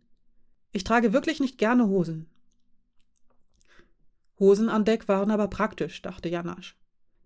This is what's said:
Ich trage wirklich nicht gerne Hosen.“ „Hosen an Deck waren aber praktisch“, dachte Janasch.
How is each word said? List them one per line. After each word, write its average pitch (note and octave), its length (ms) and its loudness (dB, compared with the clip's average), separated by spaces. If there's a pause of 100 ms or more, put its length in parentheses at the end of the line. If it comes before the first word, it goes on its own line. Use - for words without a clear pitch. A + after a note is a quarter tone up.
(720)
Ich F#3+ 120 -6
trage A3+ 280 2
wirklich D4 280 -2
nicht C4 180 -4
gerne A#3 300 2
Hosen.“ E3 420 -2 (2000)
„Hosen G3+ 300 6
an G#3+ 160 0
Deck A3 240 0
waren G3 220 2
aber G#3 180 0
praktisch“, G3 540 -4
dachte F3+ 260 -10
Janasch. F3 480 -8 (500)